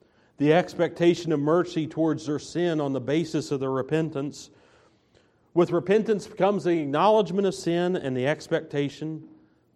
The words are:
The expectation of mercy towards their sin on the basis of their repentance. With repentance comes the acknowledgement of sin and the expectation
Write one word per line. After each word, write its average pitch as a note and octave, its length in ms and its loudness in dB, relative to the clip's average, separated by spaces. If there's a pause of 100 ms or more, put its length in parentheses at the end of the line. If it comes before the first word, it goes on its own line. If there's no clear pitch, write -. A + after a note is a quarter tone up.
(380)
The D3 140 4
expectation E3+ 800 2
of D3 80 0
mercy D#3+ 480 0
towards D#3 380 -2
their C#3+ 120 -2
sin E3 420 -2
on C#3 120 -2
the C3 80 -2
basis D3+ 500 -2
of C#3+ 80 -2
their C3 140 -2
repentance. D3 800 -4 (1000)
With E3+ 200 4
repentance G3+ 560 0
comes F#3+ 340 0
the E3+ 160 2
acknowledgement F#3 720 2
of F#3+ 80 -4
sin F3 400 0
and C3 200 -4
the B2+ 120 0
expectation D3+ 1000 -4 (480)